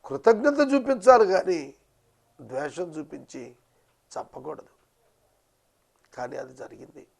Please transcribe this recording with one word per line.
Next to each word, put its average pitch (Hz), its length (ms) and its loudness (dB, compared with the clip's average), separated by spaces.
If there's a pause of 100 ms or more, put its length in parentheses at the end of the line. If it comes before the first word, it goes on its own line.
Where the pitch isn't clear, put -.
కృతజ్ఞత 262 680 2
చూపించాలి 247 540 6
కానీ 180 460 -2 (680)
ద్వేషం 139 420 -10
చూపించి 143 720 -16 (560)
చంపకూడదు. 131 580 -16 (1500)
కానీ 127 220 -10
అది 131 160 -14
జరిగింది. 127 540 -20 (120)